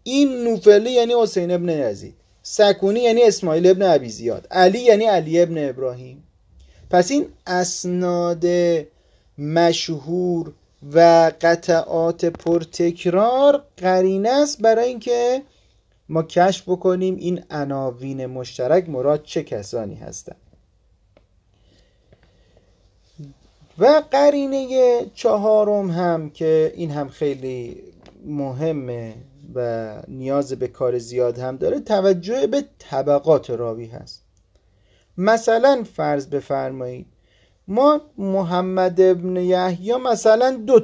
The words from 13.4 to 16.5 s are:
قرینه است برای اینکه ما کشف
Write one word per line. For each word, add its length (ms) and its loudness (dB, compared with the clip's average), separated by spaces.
قرینه 520 0
است 340 0
برای 260 2
اینکه 540 -2
ما 140 -2
کشف 460 0